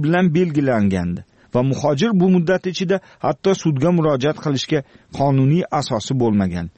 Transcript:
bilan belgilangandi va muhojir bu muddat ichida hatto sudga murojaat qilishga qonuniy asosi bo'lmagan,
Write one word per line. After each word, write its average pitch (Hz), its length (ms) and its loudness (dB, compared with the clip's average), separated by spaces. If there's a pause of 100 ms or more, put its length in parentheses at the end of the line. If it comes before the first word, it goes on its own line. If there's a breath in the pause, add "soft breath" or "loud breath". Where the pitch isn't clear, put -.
bilan 170 300 2
belgilangandi 117 880 0 (320 soft breath)
va 123 80 2
muhojir 143 480 0 (100)
bu 180 80 4
muddat 180 380 0
ichida 185 340 -2 (240 loud breath)
hatto 185 300 0
sudga 156 420 0
murojaat 151 480 0
qilishga 147 360 -2 (380 soft breath)
qonuniy 139 440 2 (160)
asosi 131 420 -4
bo'lmagan, 95 460 0 (120)